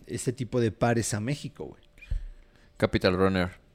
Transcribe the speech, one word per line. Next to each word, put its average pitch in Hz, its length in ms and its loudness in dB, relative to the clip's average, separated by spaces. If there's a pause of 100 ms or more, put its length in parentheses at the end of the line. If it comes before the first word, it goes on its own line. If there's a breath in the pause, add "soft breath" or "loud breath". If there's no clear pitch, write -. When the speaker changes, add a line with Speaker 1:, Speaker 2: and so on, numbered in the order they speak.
Speaker 1:
este 120 260 -4
tipo 120 260 -2
de 113 120 2
pares 117 420 0
a 104 80 -2
México, - 440 -8
güey. - 160 -16 (960 loud breath)
Speaker 2:
Capital 98 380 2
Runner, 92 360 2 (240)